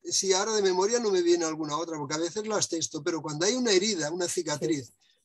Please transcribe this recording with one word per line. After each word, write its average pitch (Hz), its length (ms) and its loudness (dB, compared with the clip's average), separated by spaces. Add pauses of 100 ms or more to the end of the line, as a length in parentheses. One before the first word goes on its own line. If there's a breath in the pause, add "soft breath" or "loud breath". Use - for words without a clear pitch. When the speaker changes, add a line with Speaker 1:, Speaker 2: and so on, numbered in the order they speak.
Speaker 1:
si 190 300 0
ahora 208 200 2
de 214 100 2
memoria 190 380 2
no 214 100 0
me 180 120 4
viene 170 220 4
alguna 156 320 -2
otra, 165 220 -4
porque 147 160 -4
a 156 40 0
veces 175 280 -4
las 208 220 0
texto, 156 340 -4
pero 160 200 -2
cuando 156 240 -4
hay 240 80 2
una 247 180 2
herida, 185 380 2
una 175 180 -2
cicatriz, 151 580 -2
Speaker 2:
Sí. - 60 -20 (320)